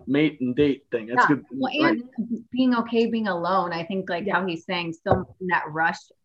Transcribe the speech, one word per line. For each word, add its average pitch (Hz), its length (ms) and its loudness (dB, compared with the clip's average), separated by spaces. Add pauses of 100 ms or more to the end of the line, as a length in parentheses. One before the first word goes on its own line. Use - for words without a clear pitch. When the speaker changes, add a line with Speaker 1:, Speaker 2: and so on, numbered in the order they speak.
Speaker 1:
mate 143 340 2
and 123 140 -2
date 139 340 2
thing. 110 160 -4
That's 117 240 2
Speaker 2:
Yeah. - 60 4
Speaker 1:
good. - 160 -4
Speaker 3:
Well, 262 280 -2
Speaker 1:
Right. 320 220 2 (160)
Speaker 3:
and 220 340 -4
being 254 260 2
okay 233 280 2
being 220 220 -2
alone. 175 440 0
I 170 120 -4
think, 190 260 -6
like, 175 160 -4
Speaker 2:
Yeah. 180 140 0
Speaker 3:
how 190 80 -2
he's 165 180 -6
saying, 170 280 -4
still - 460 -2
in 185 80 -8
that 170 240 0
rush 165 280 0 (240)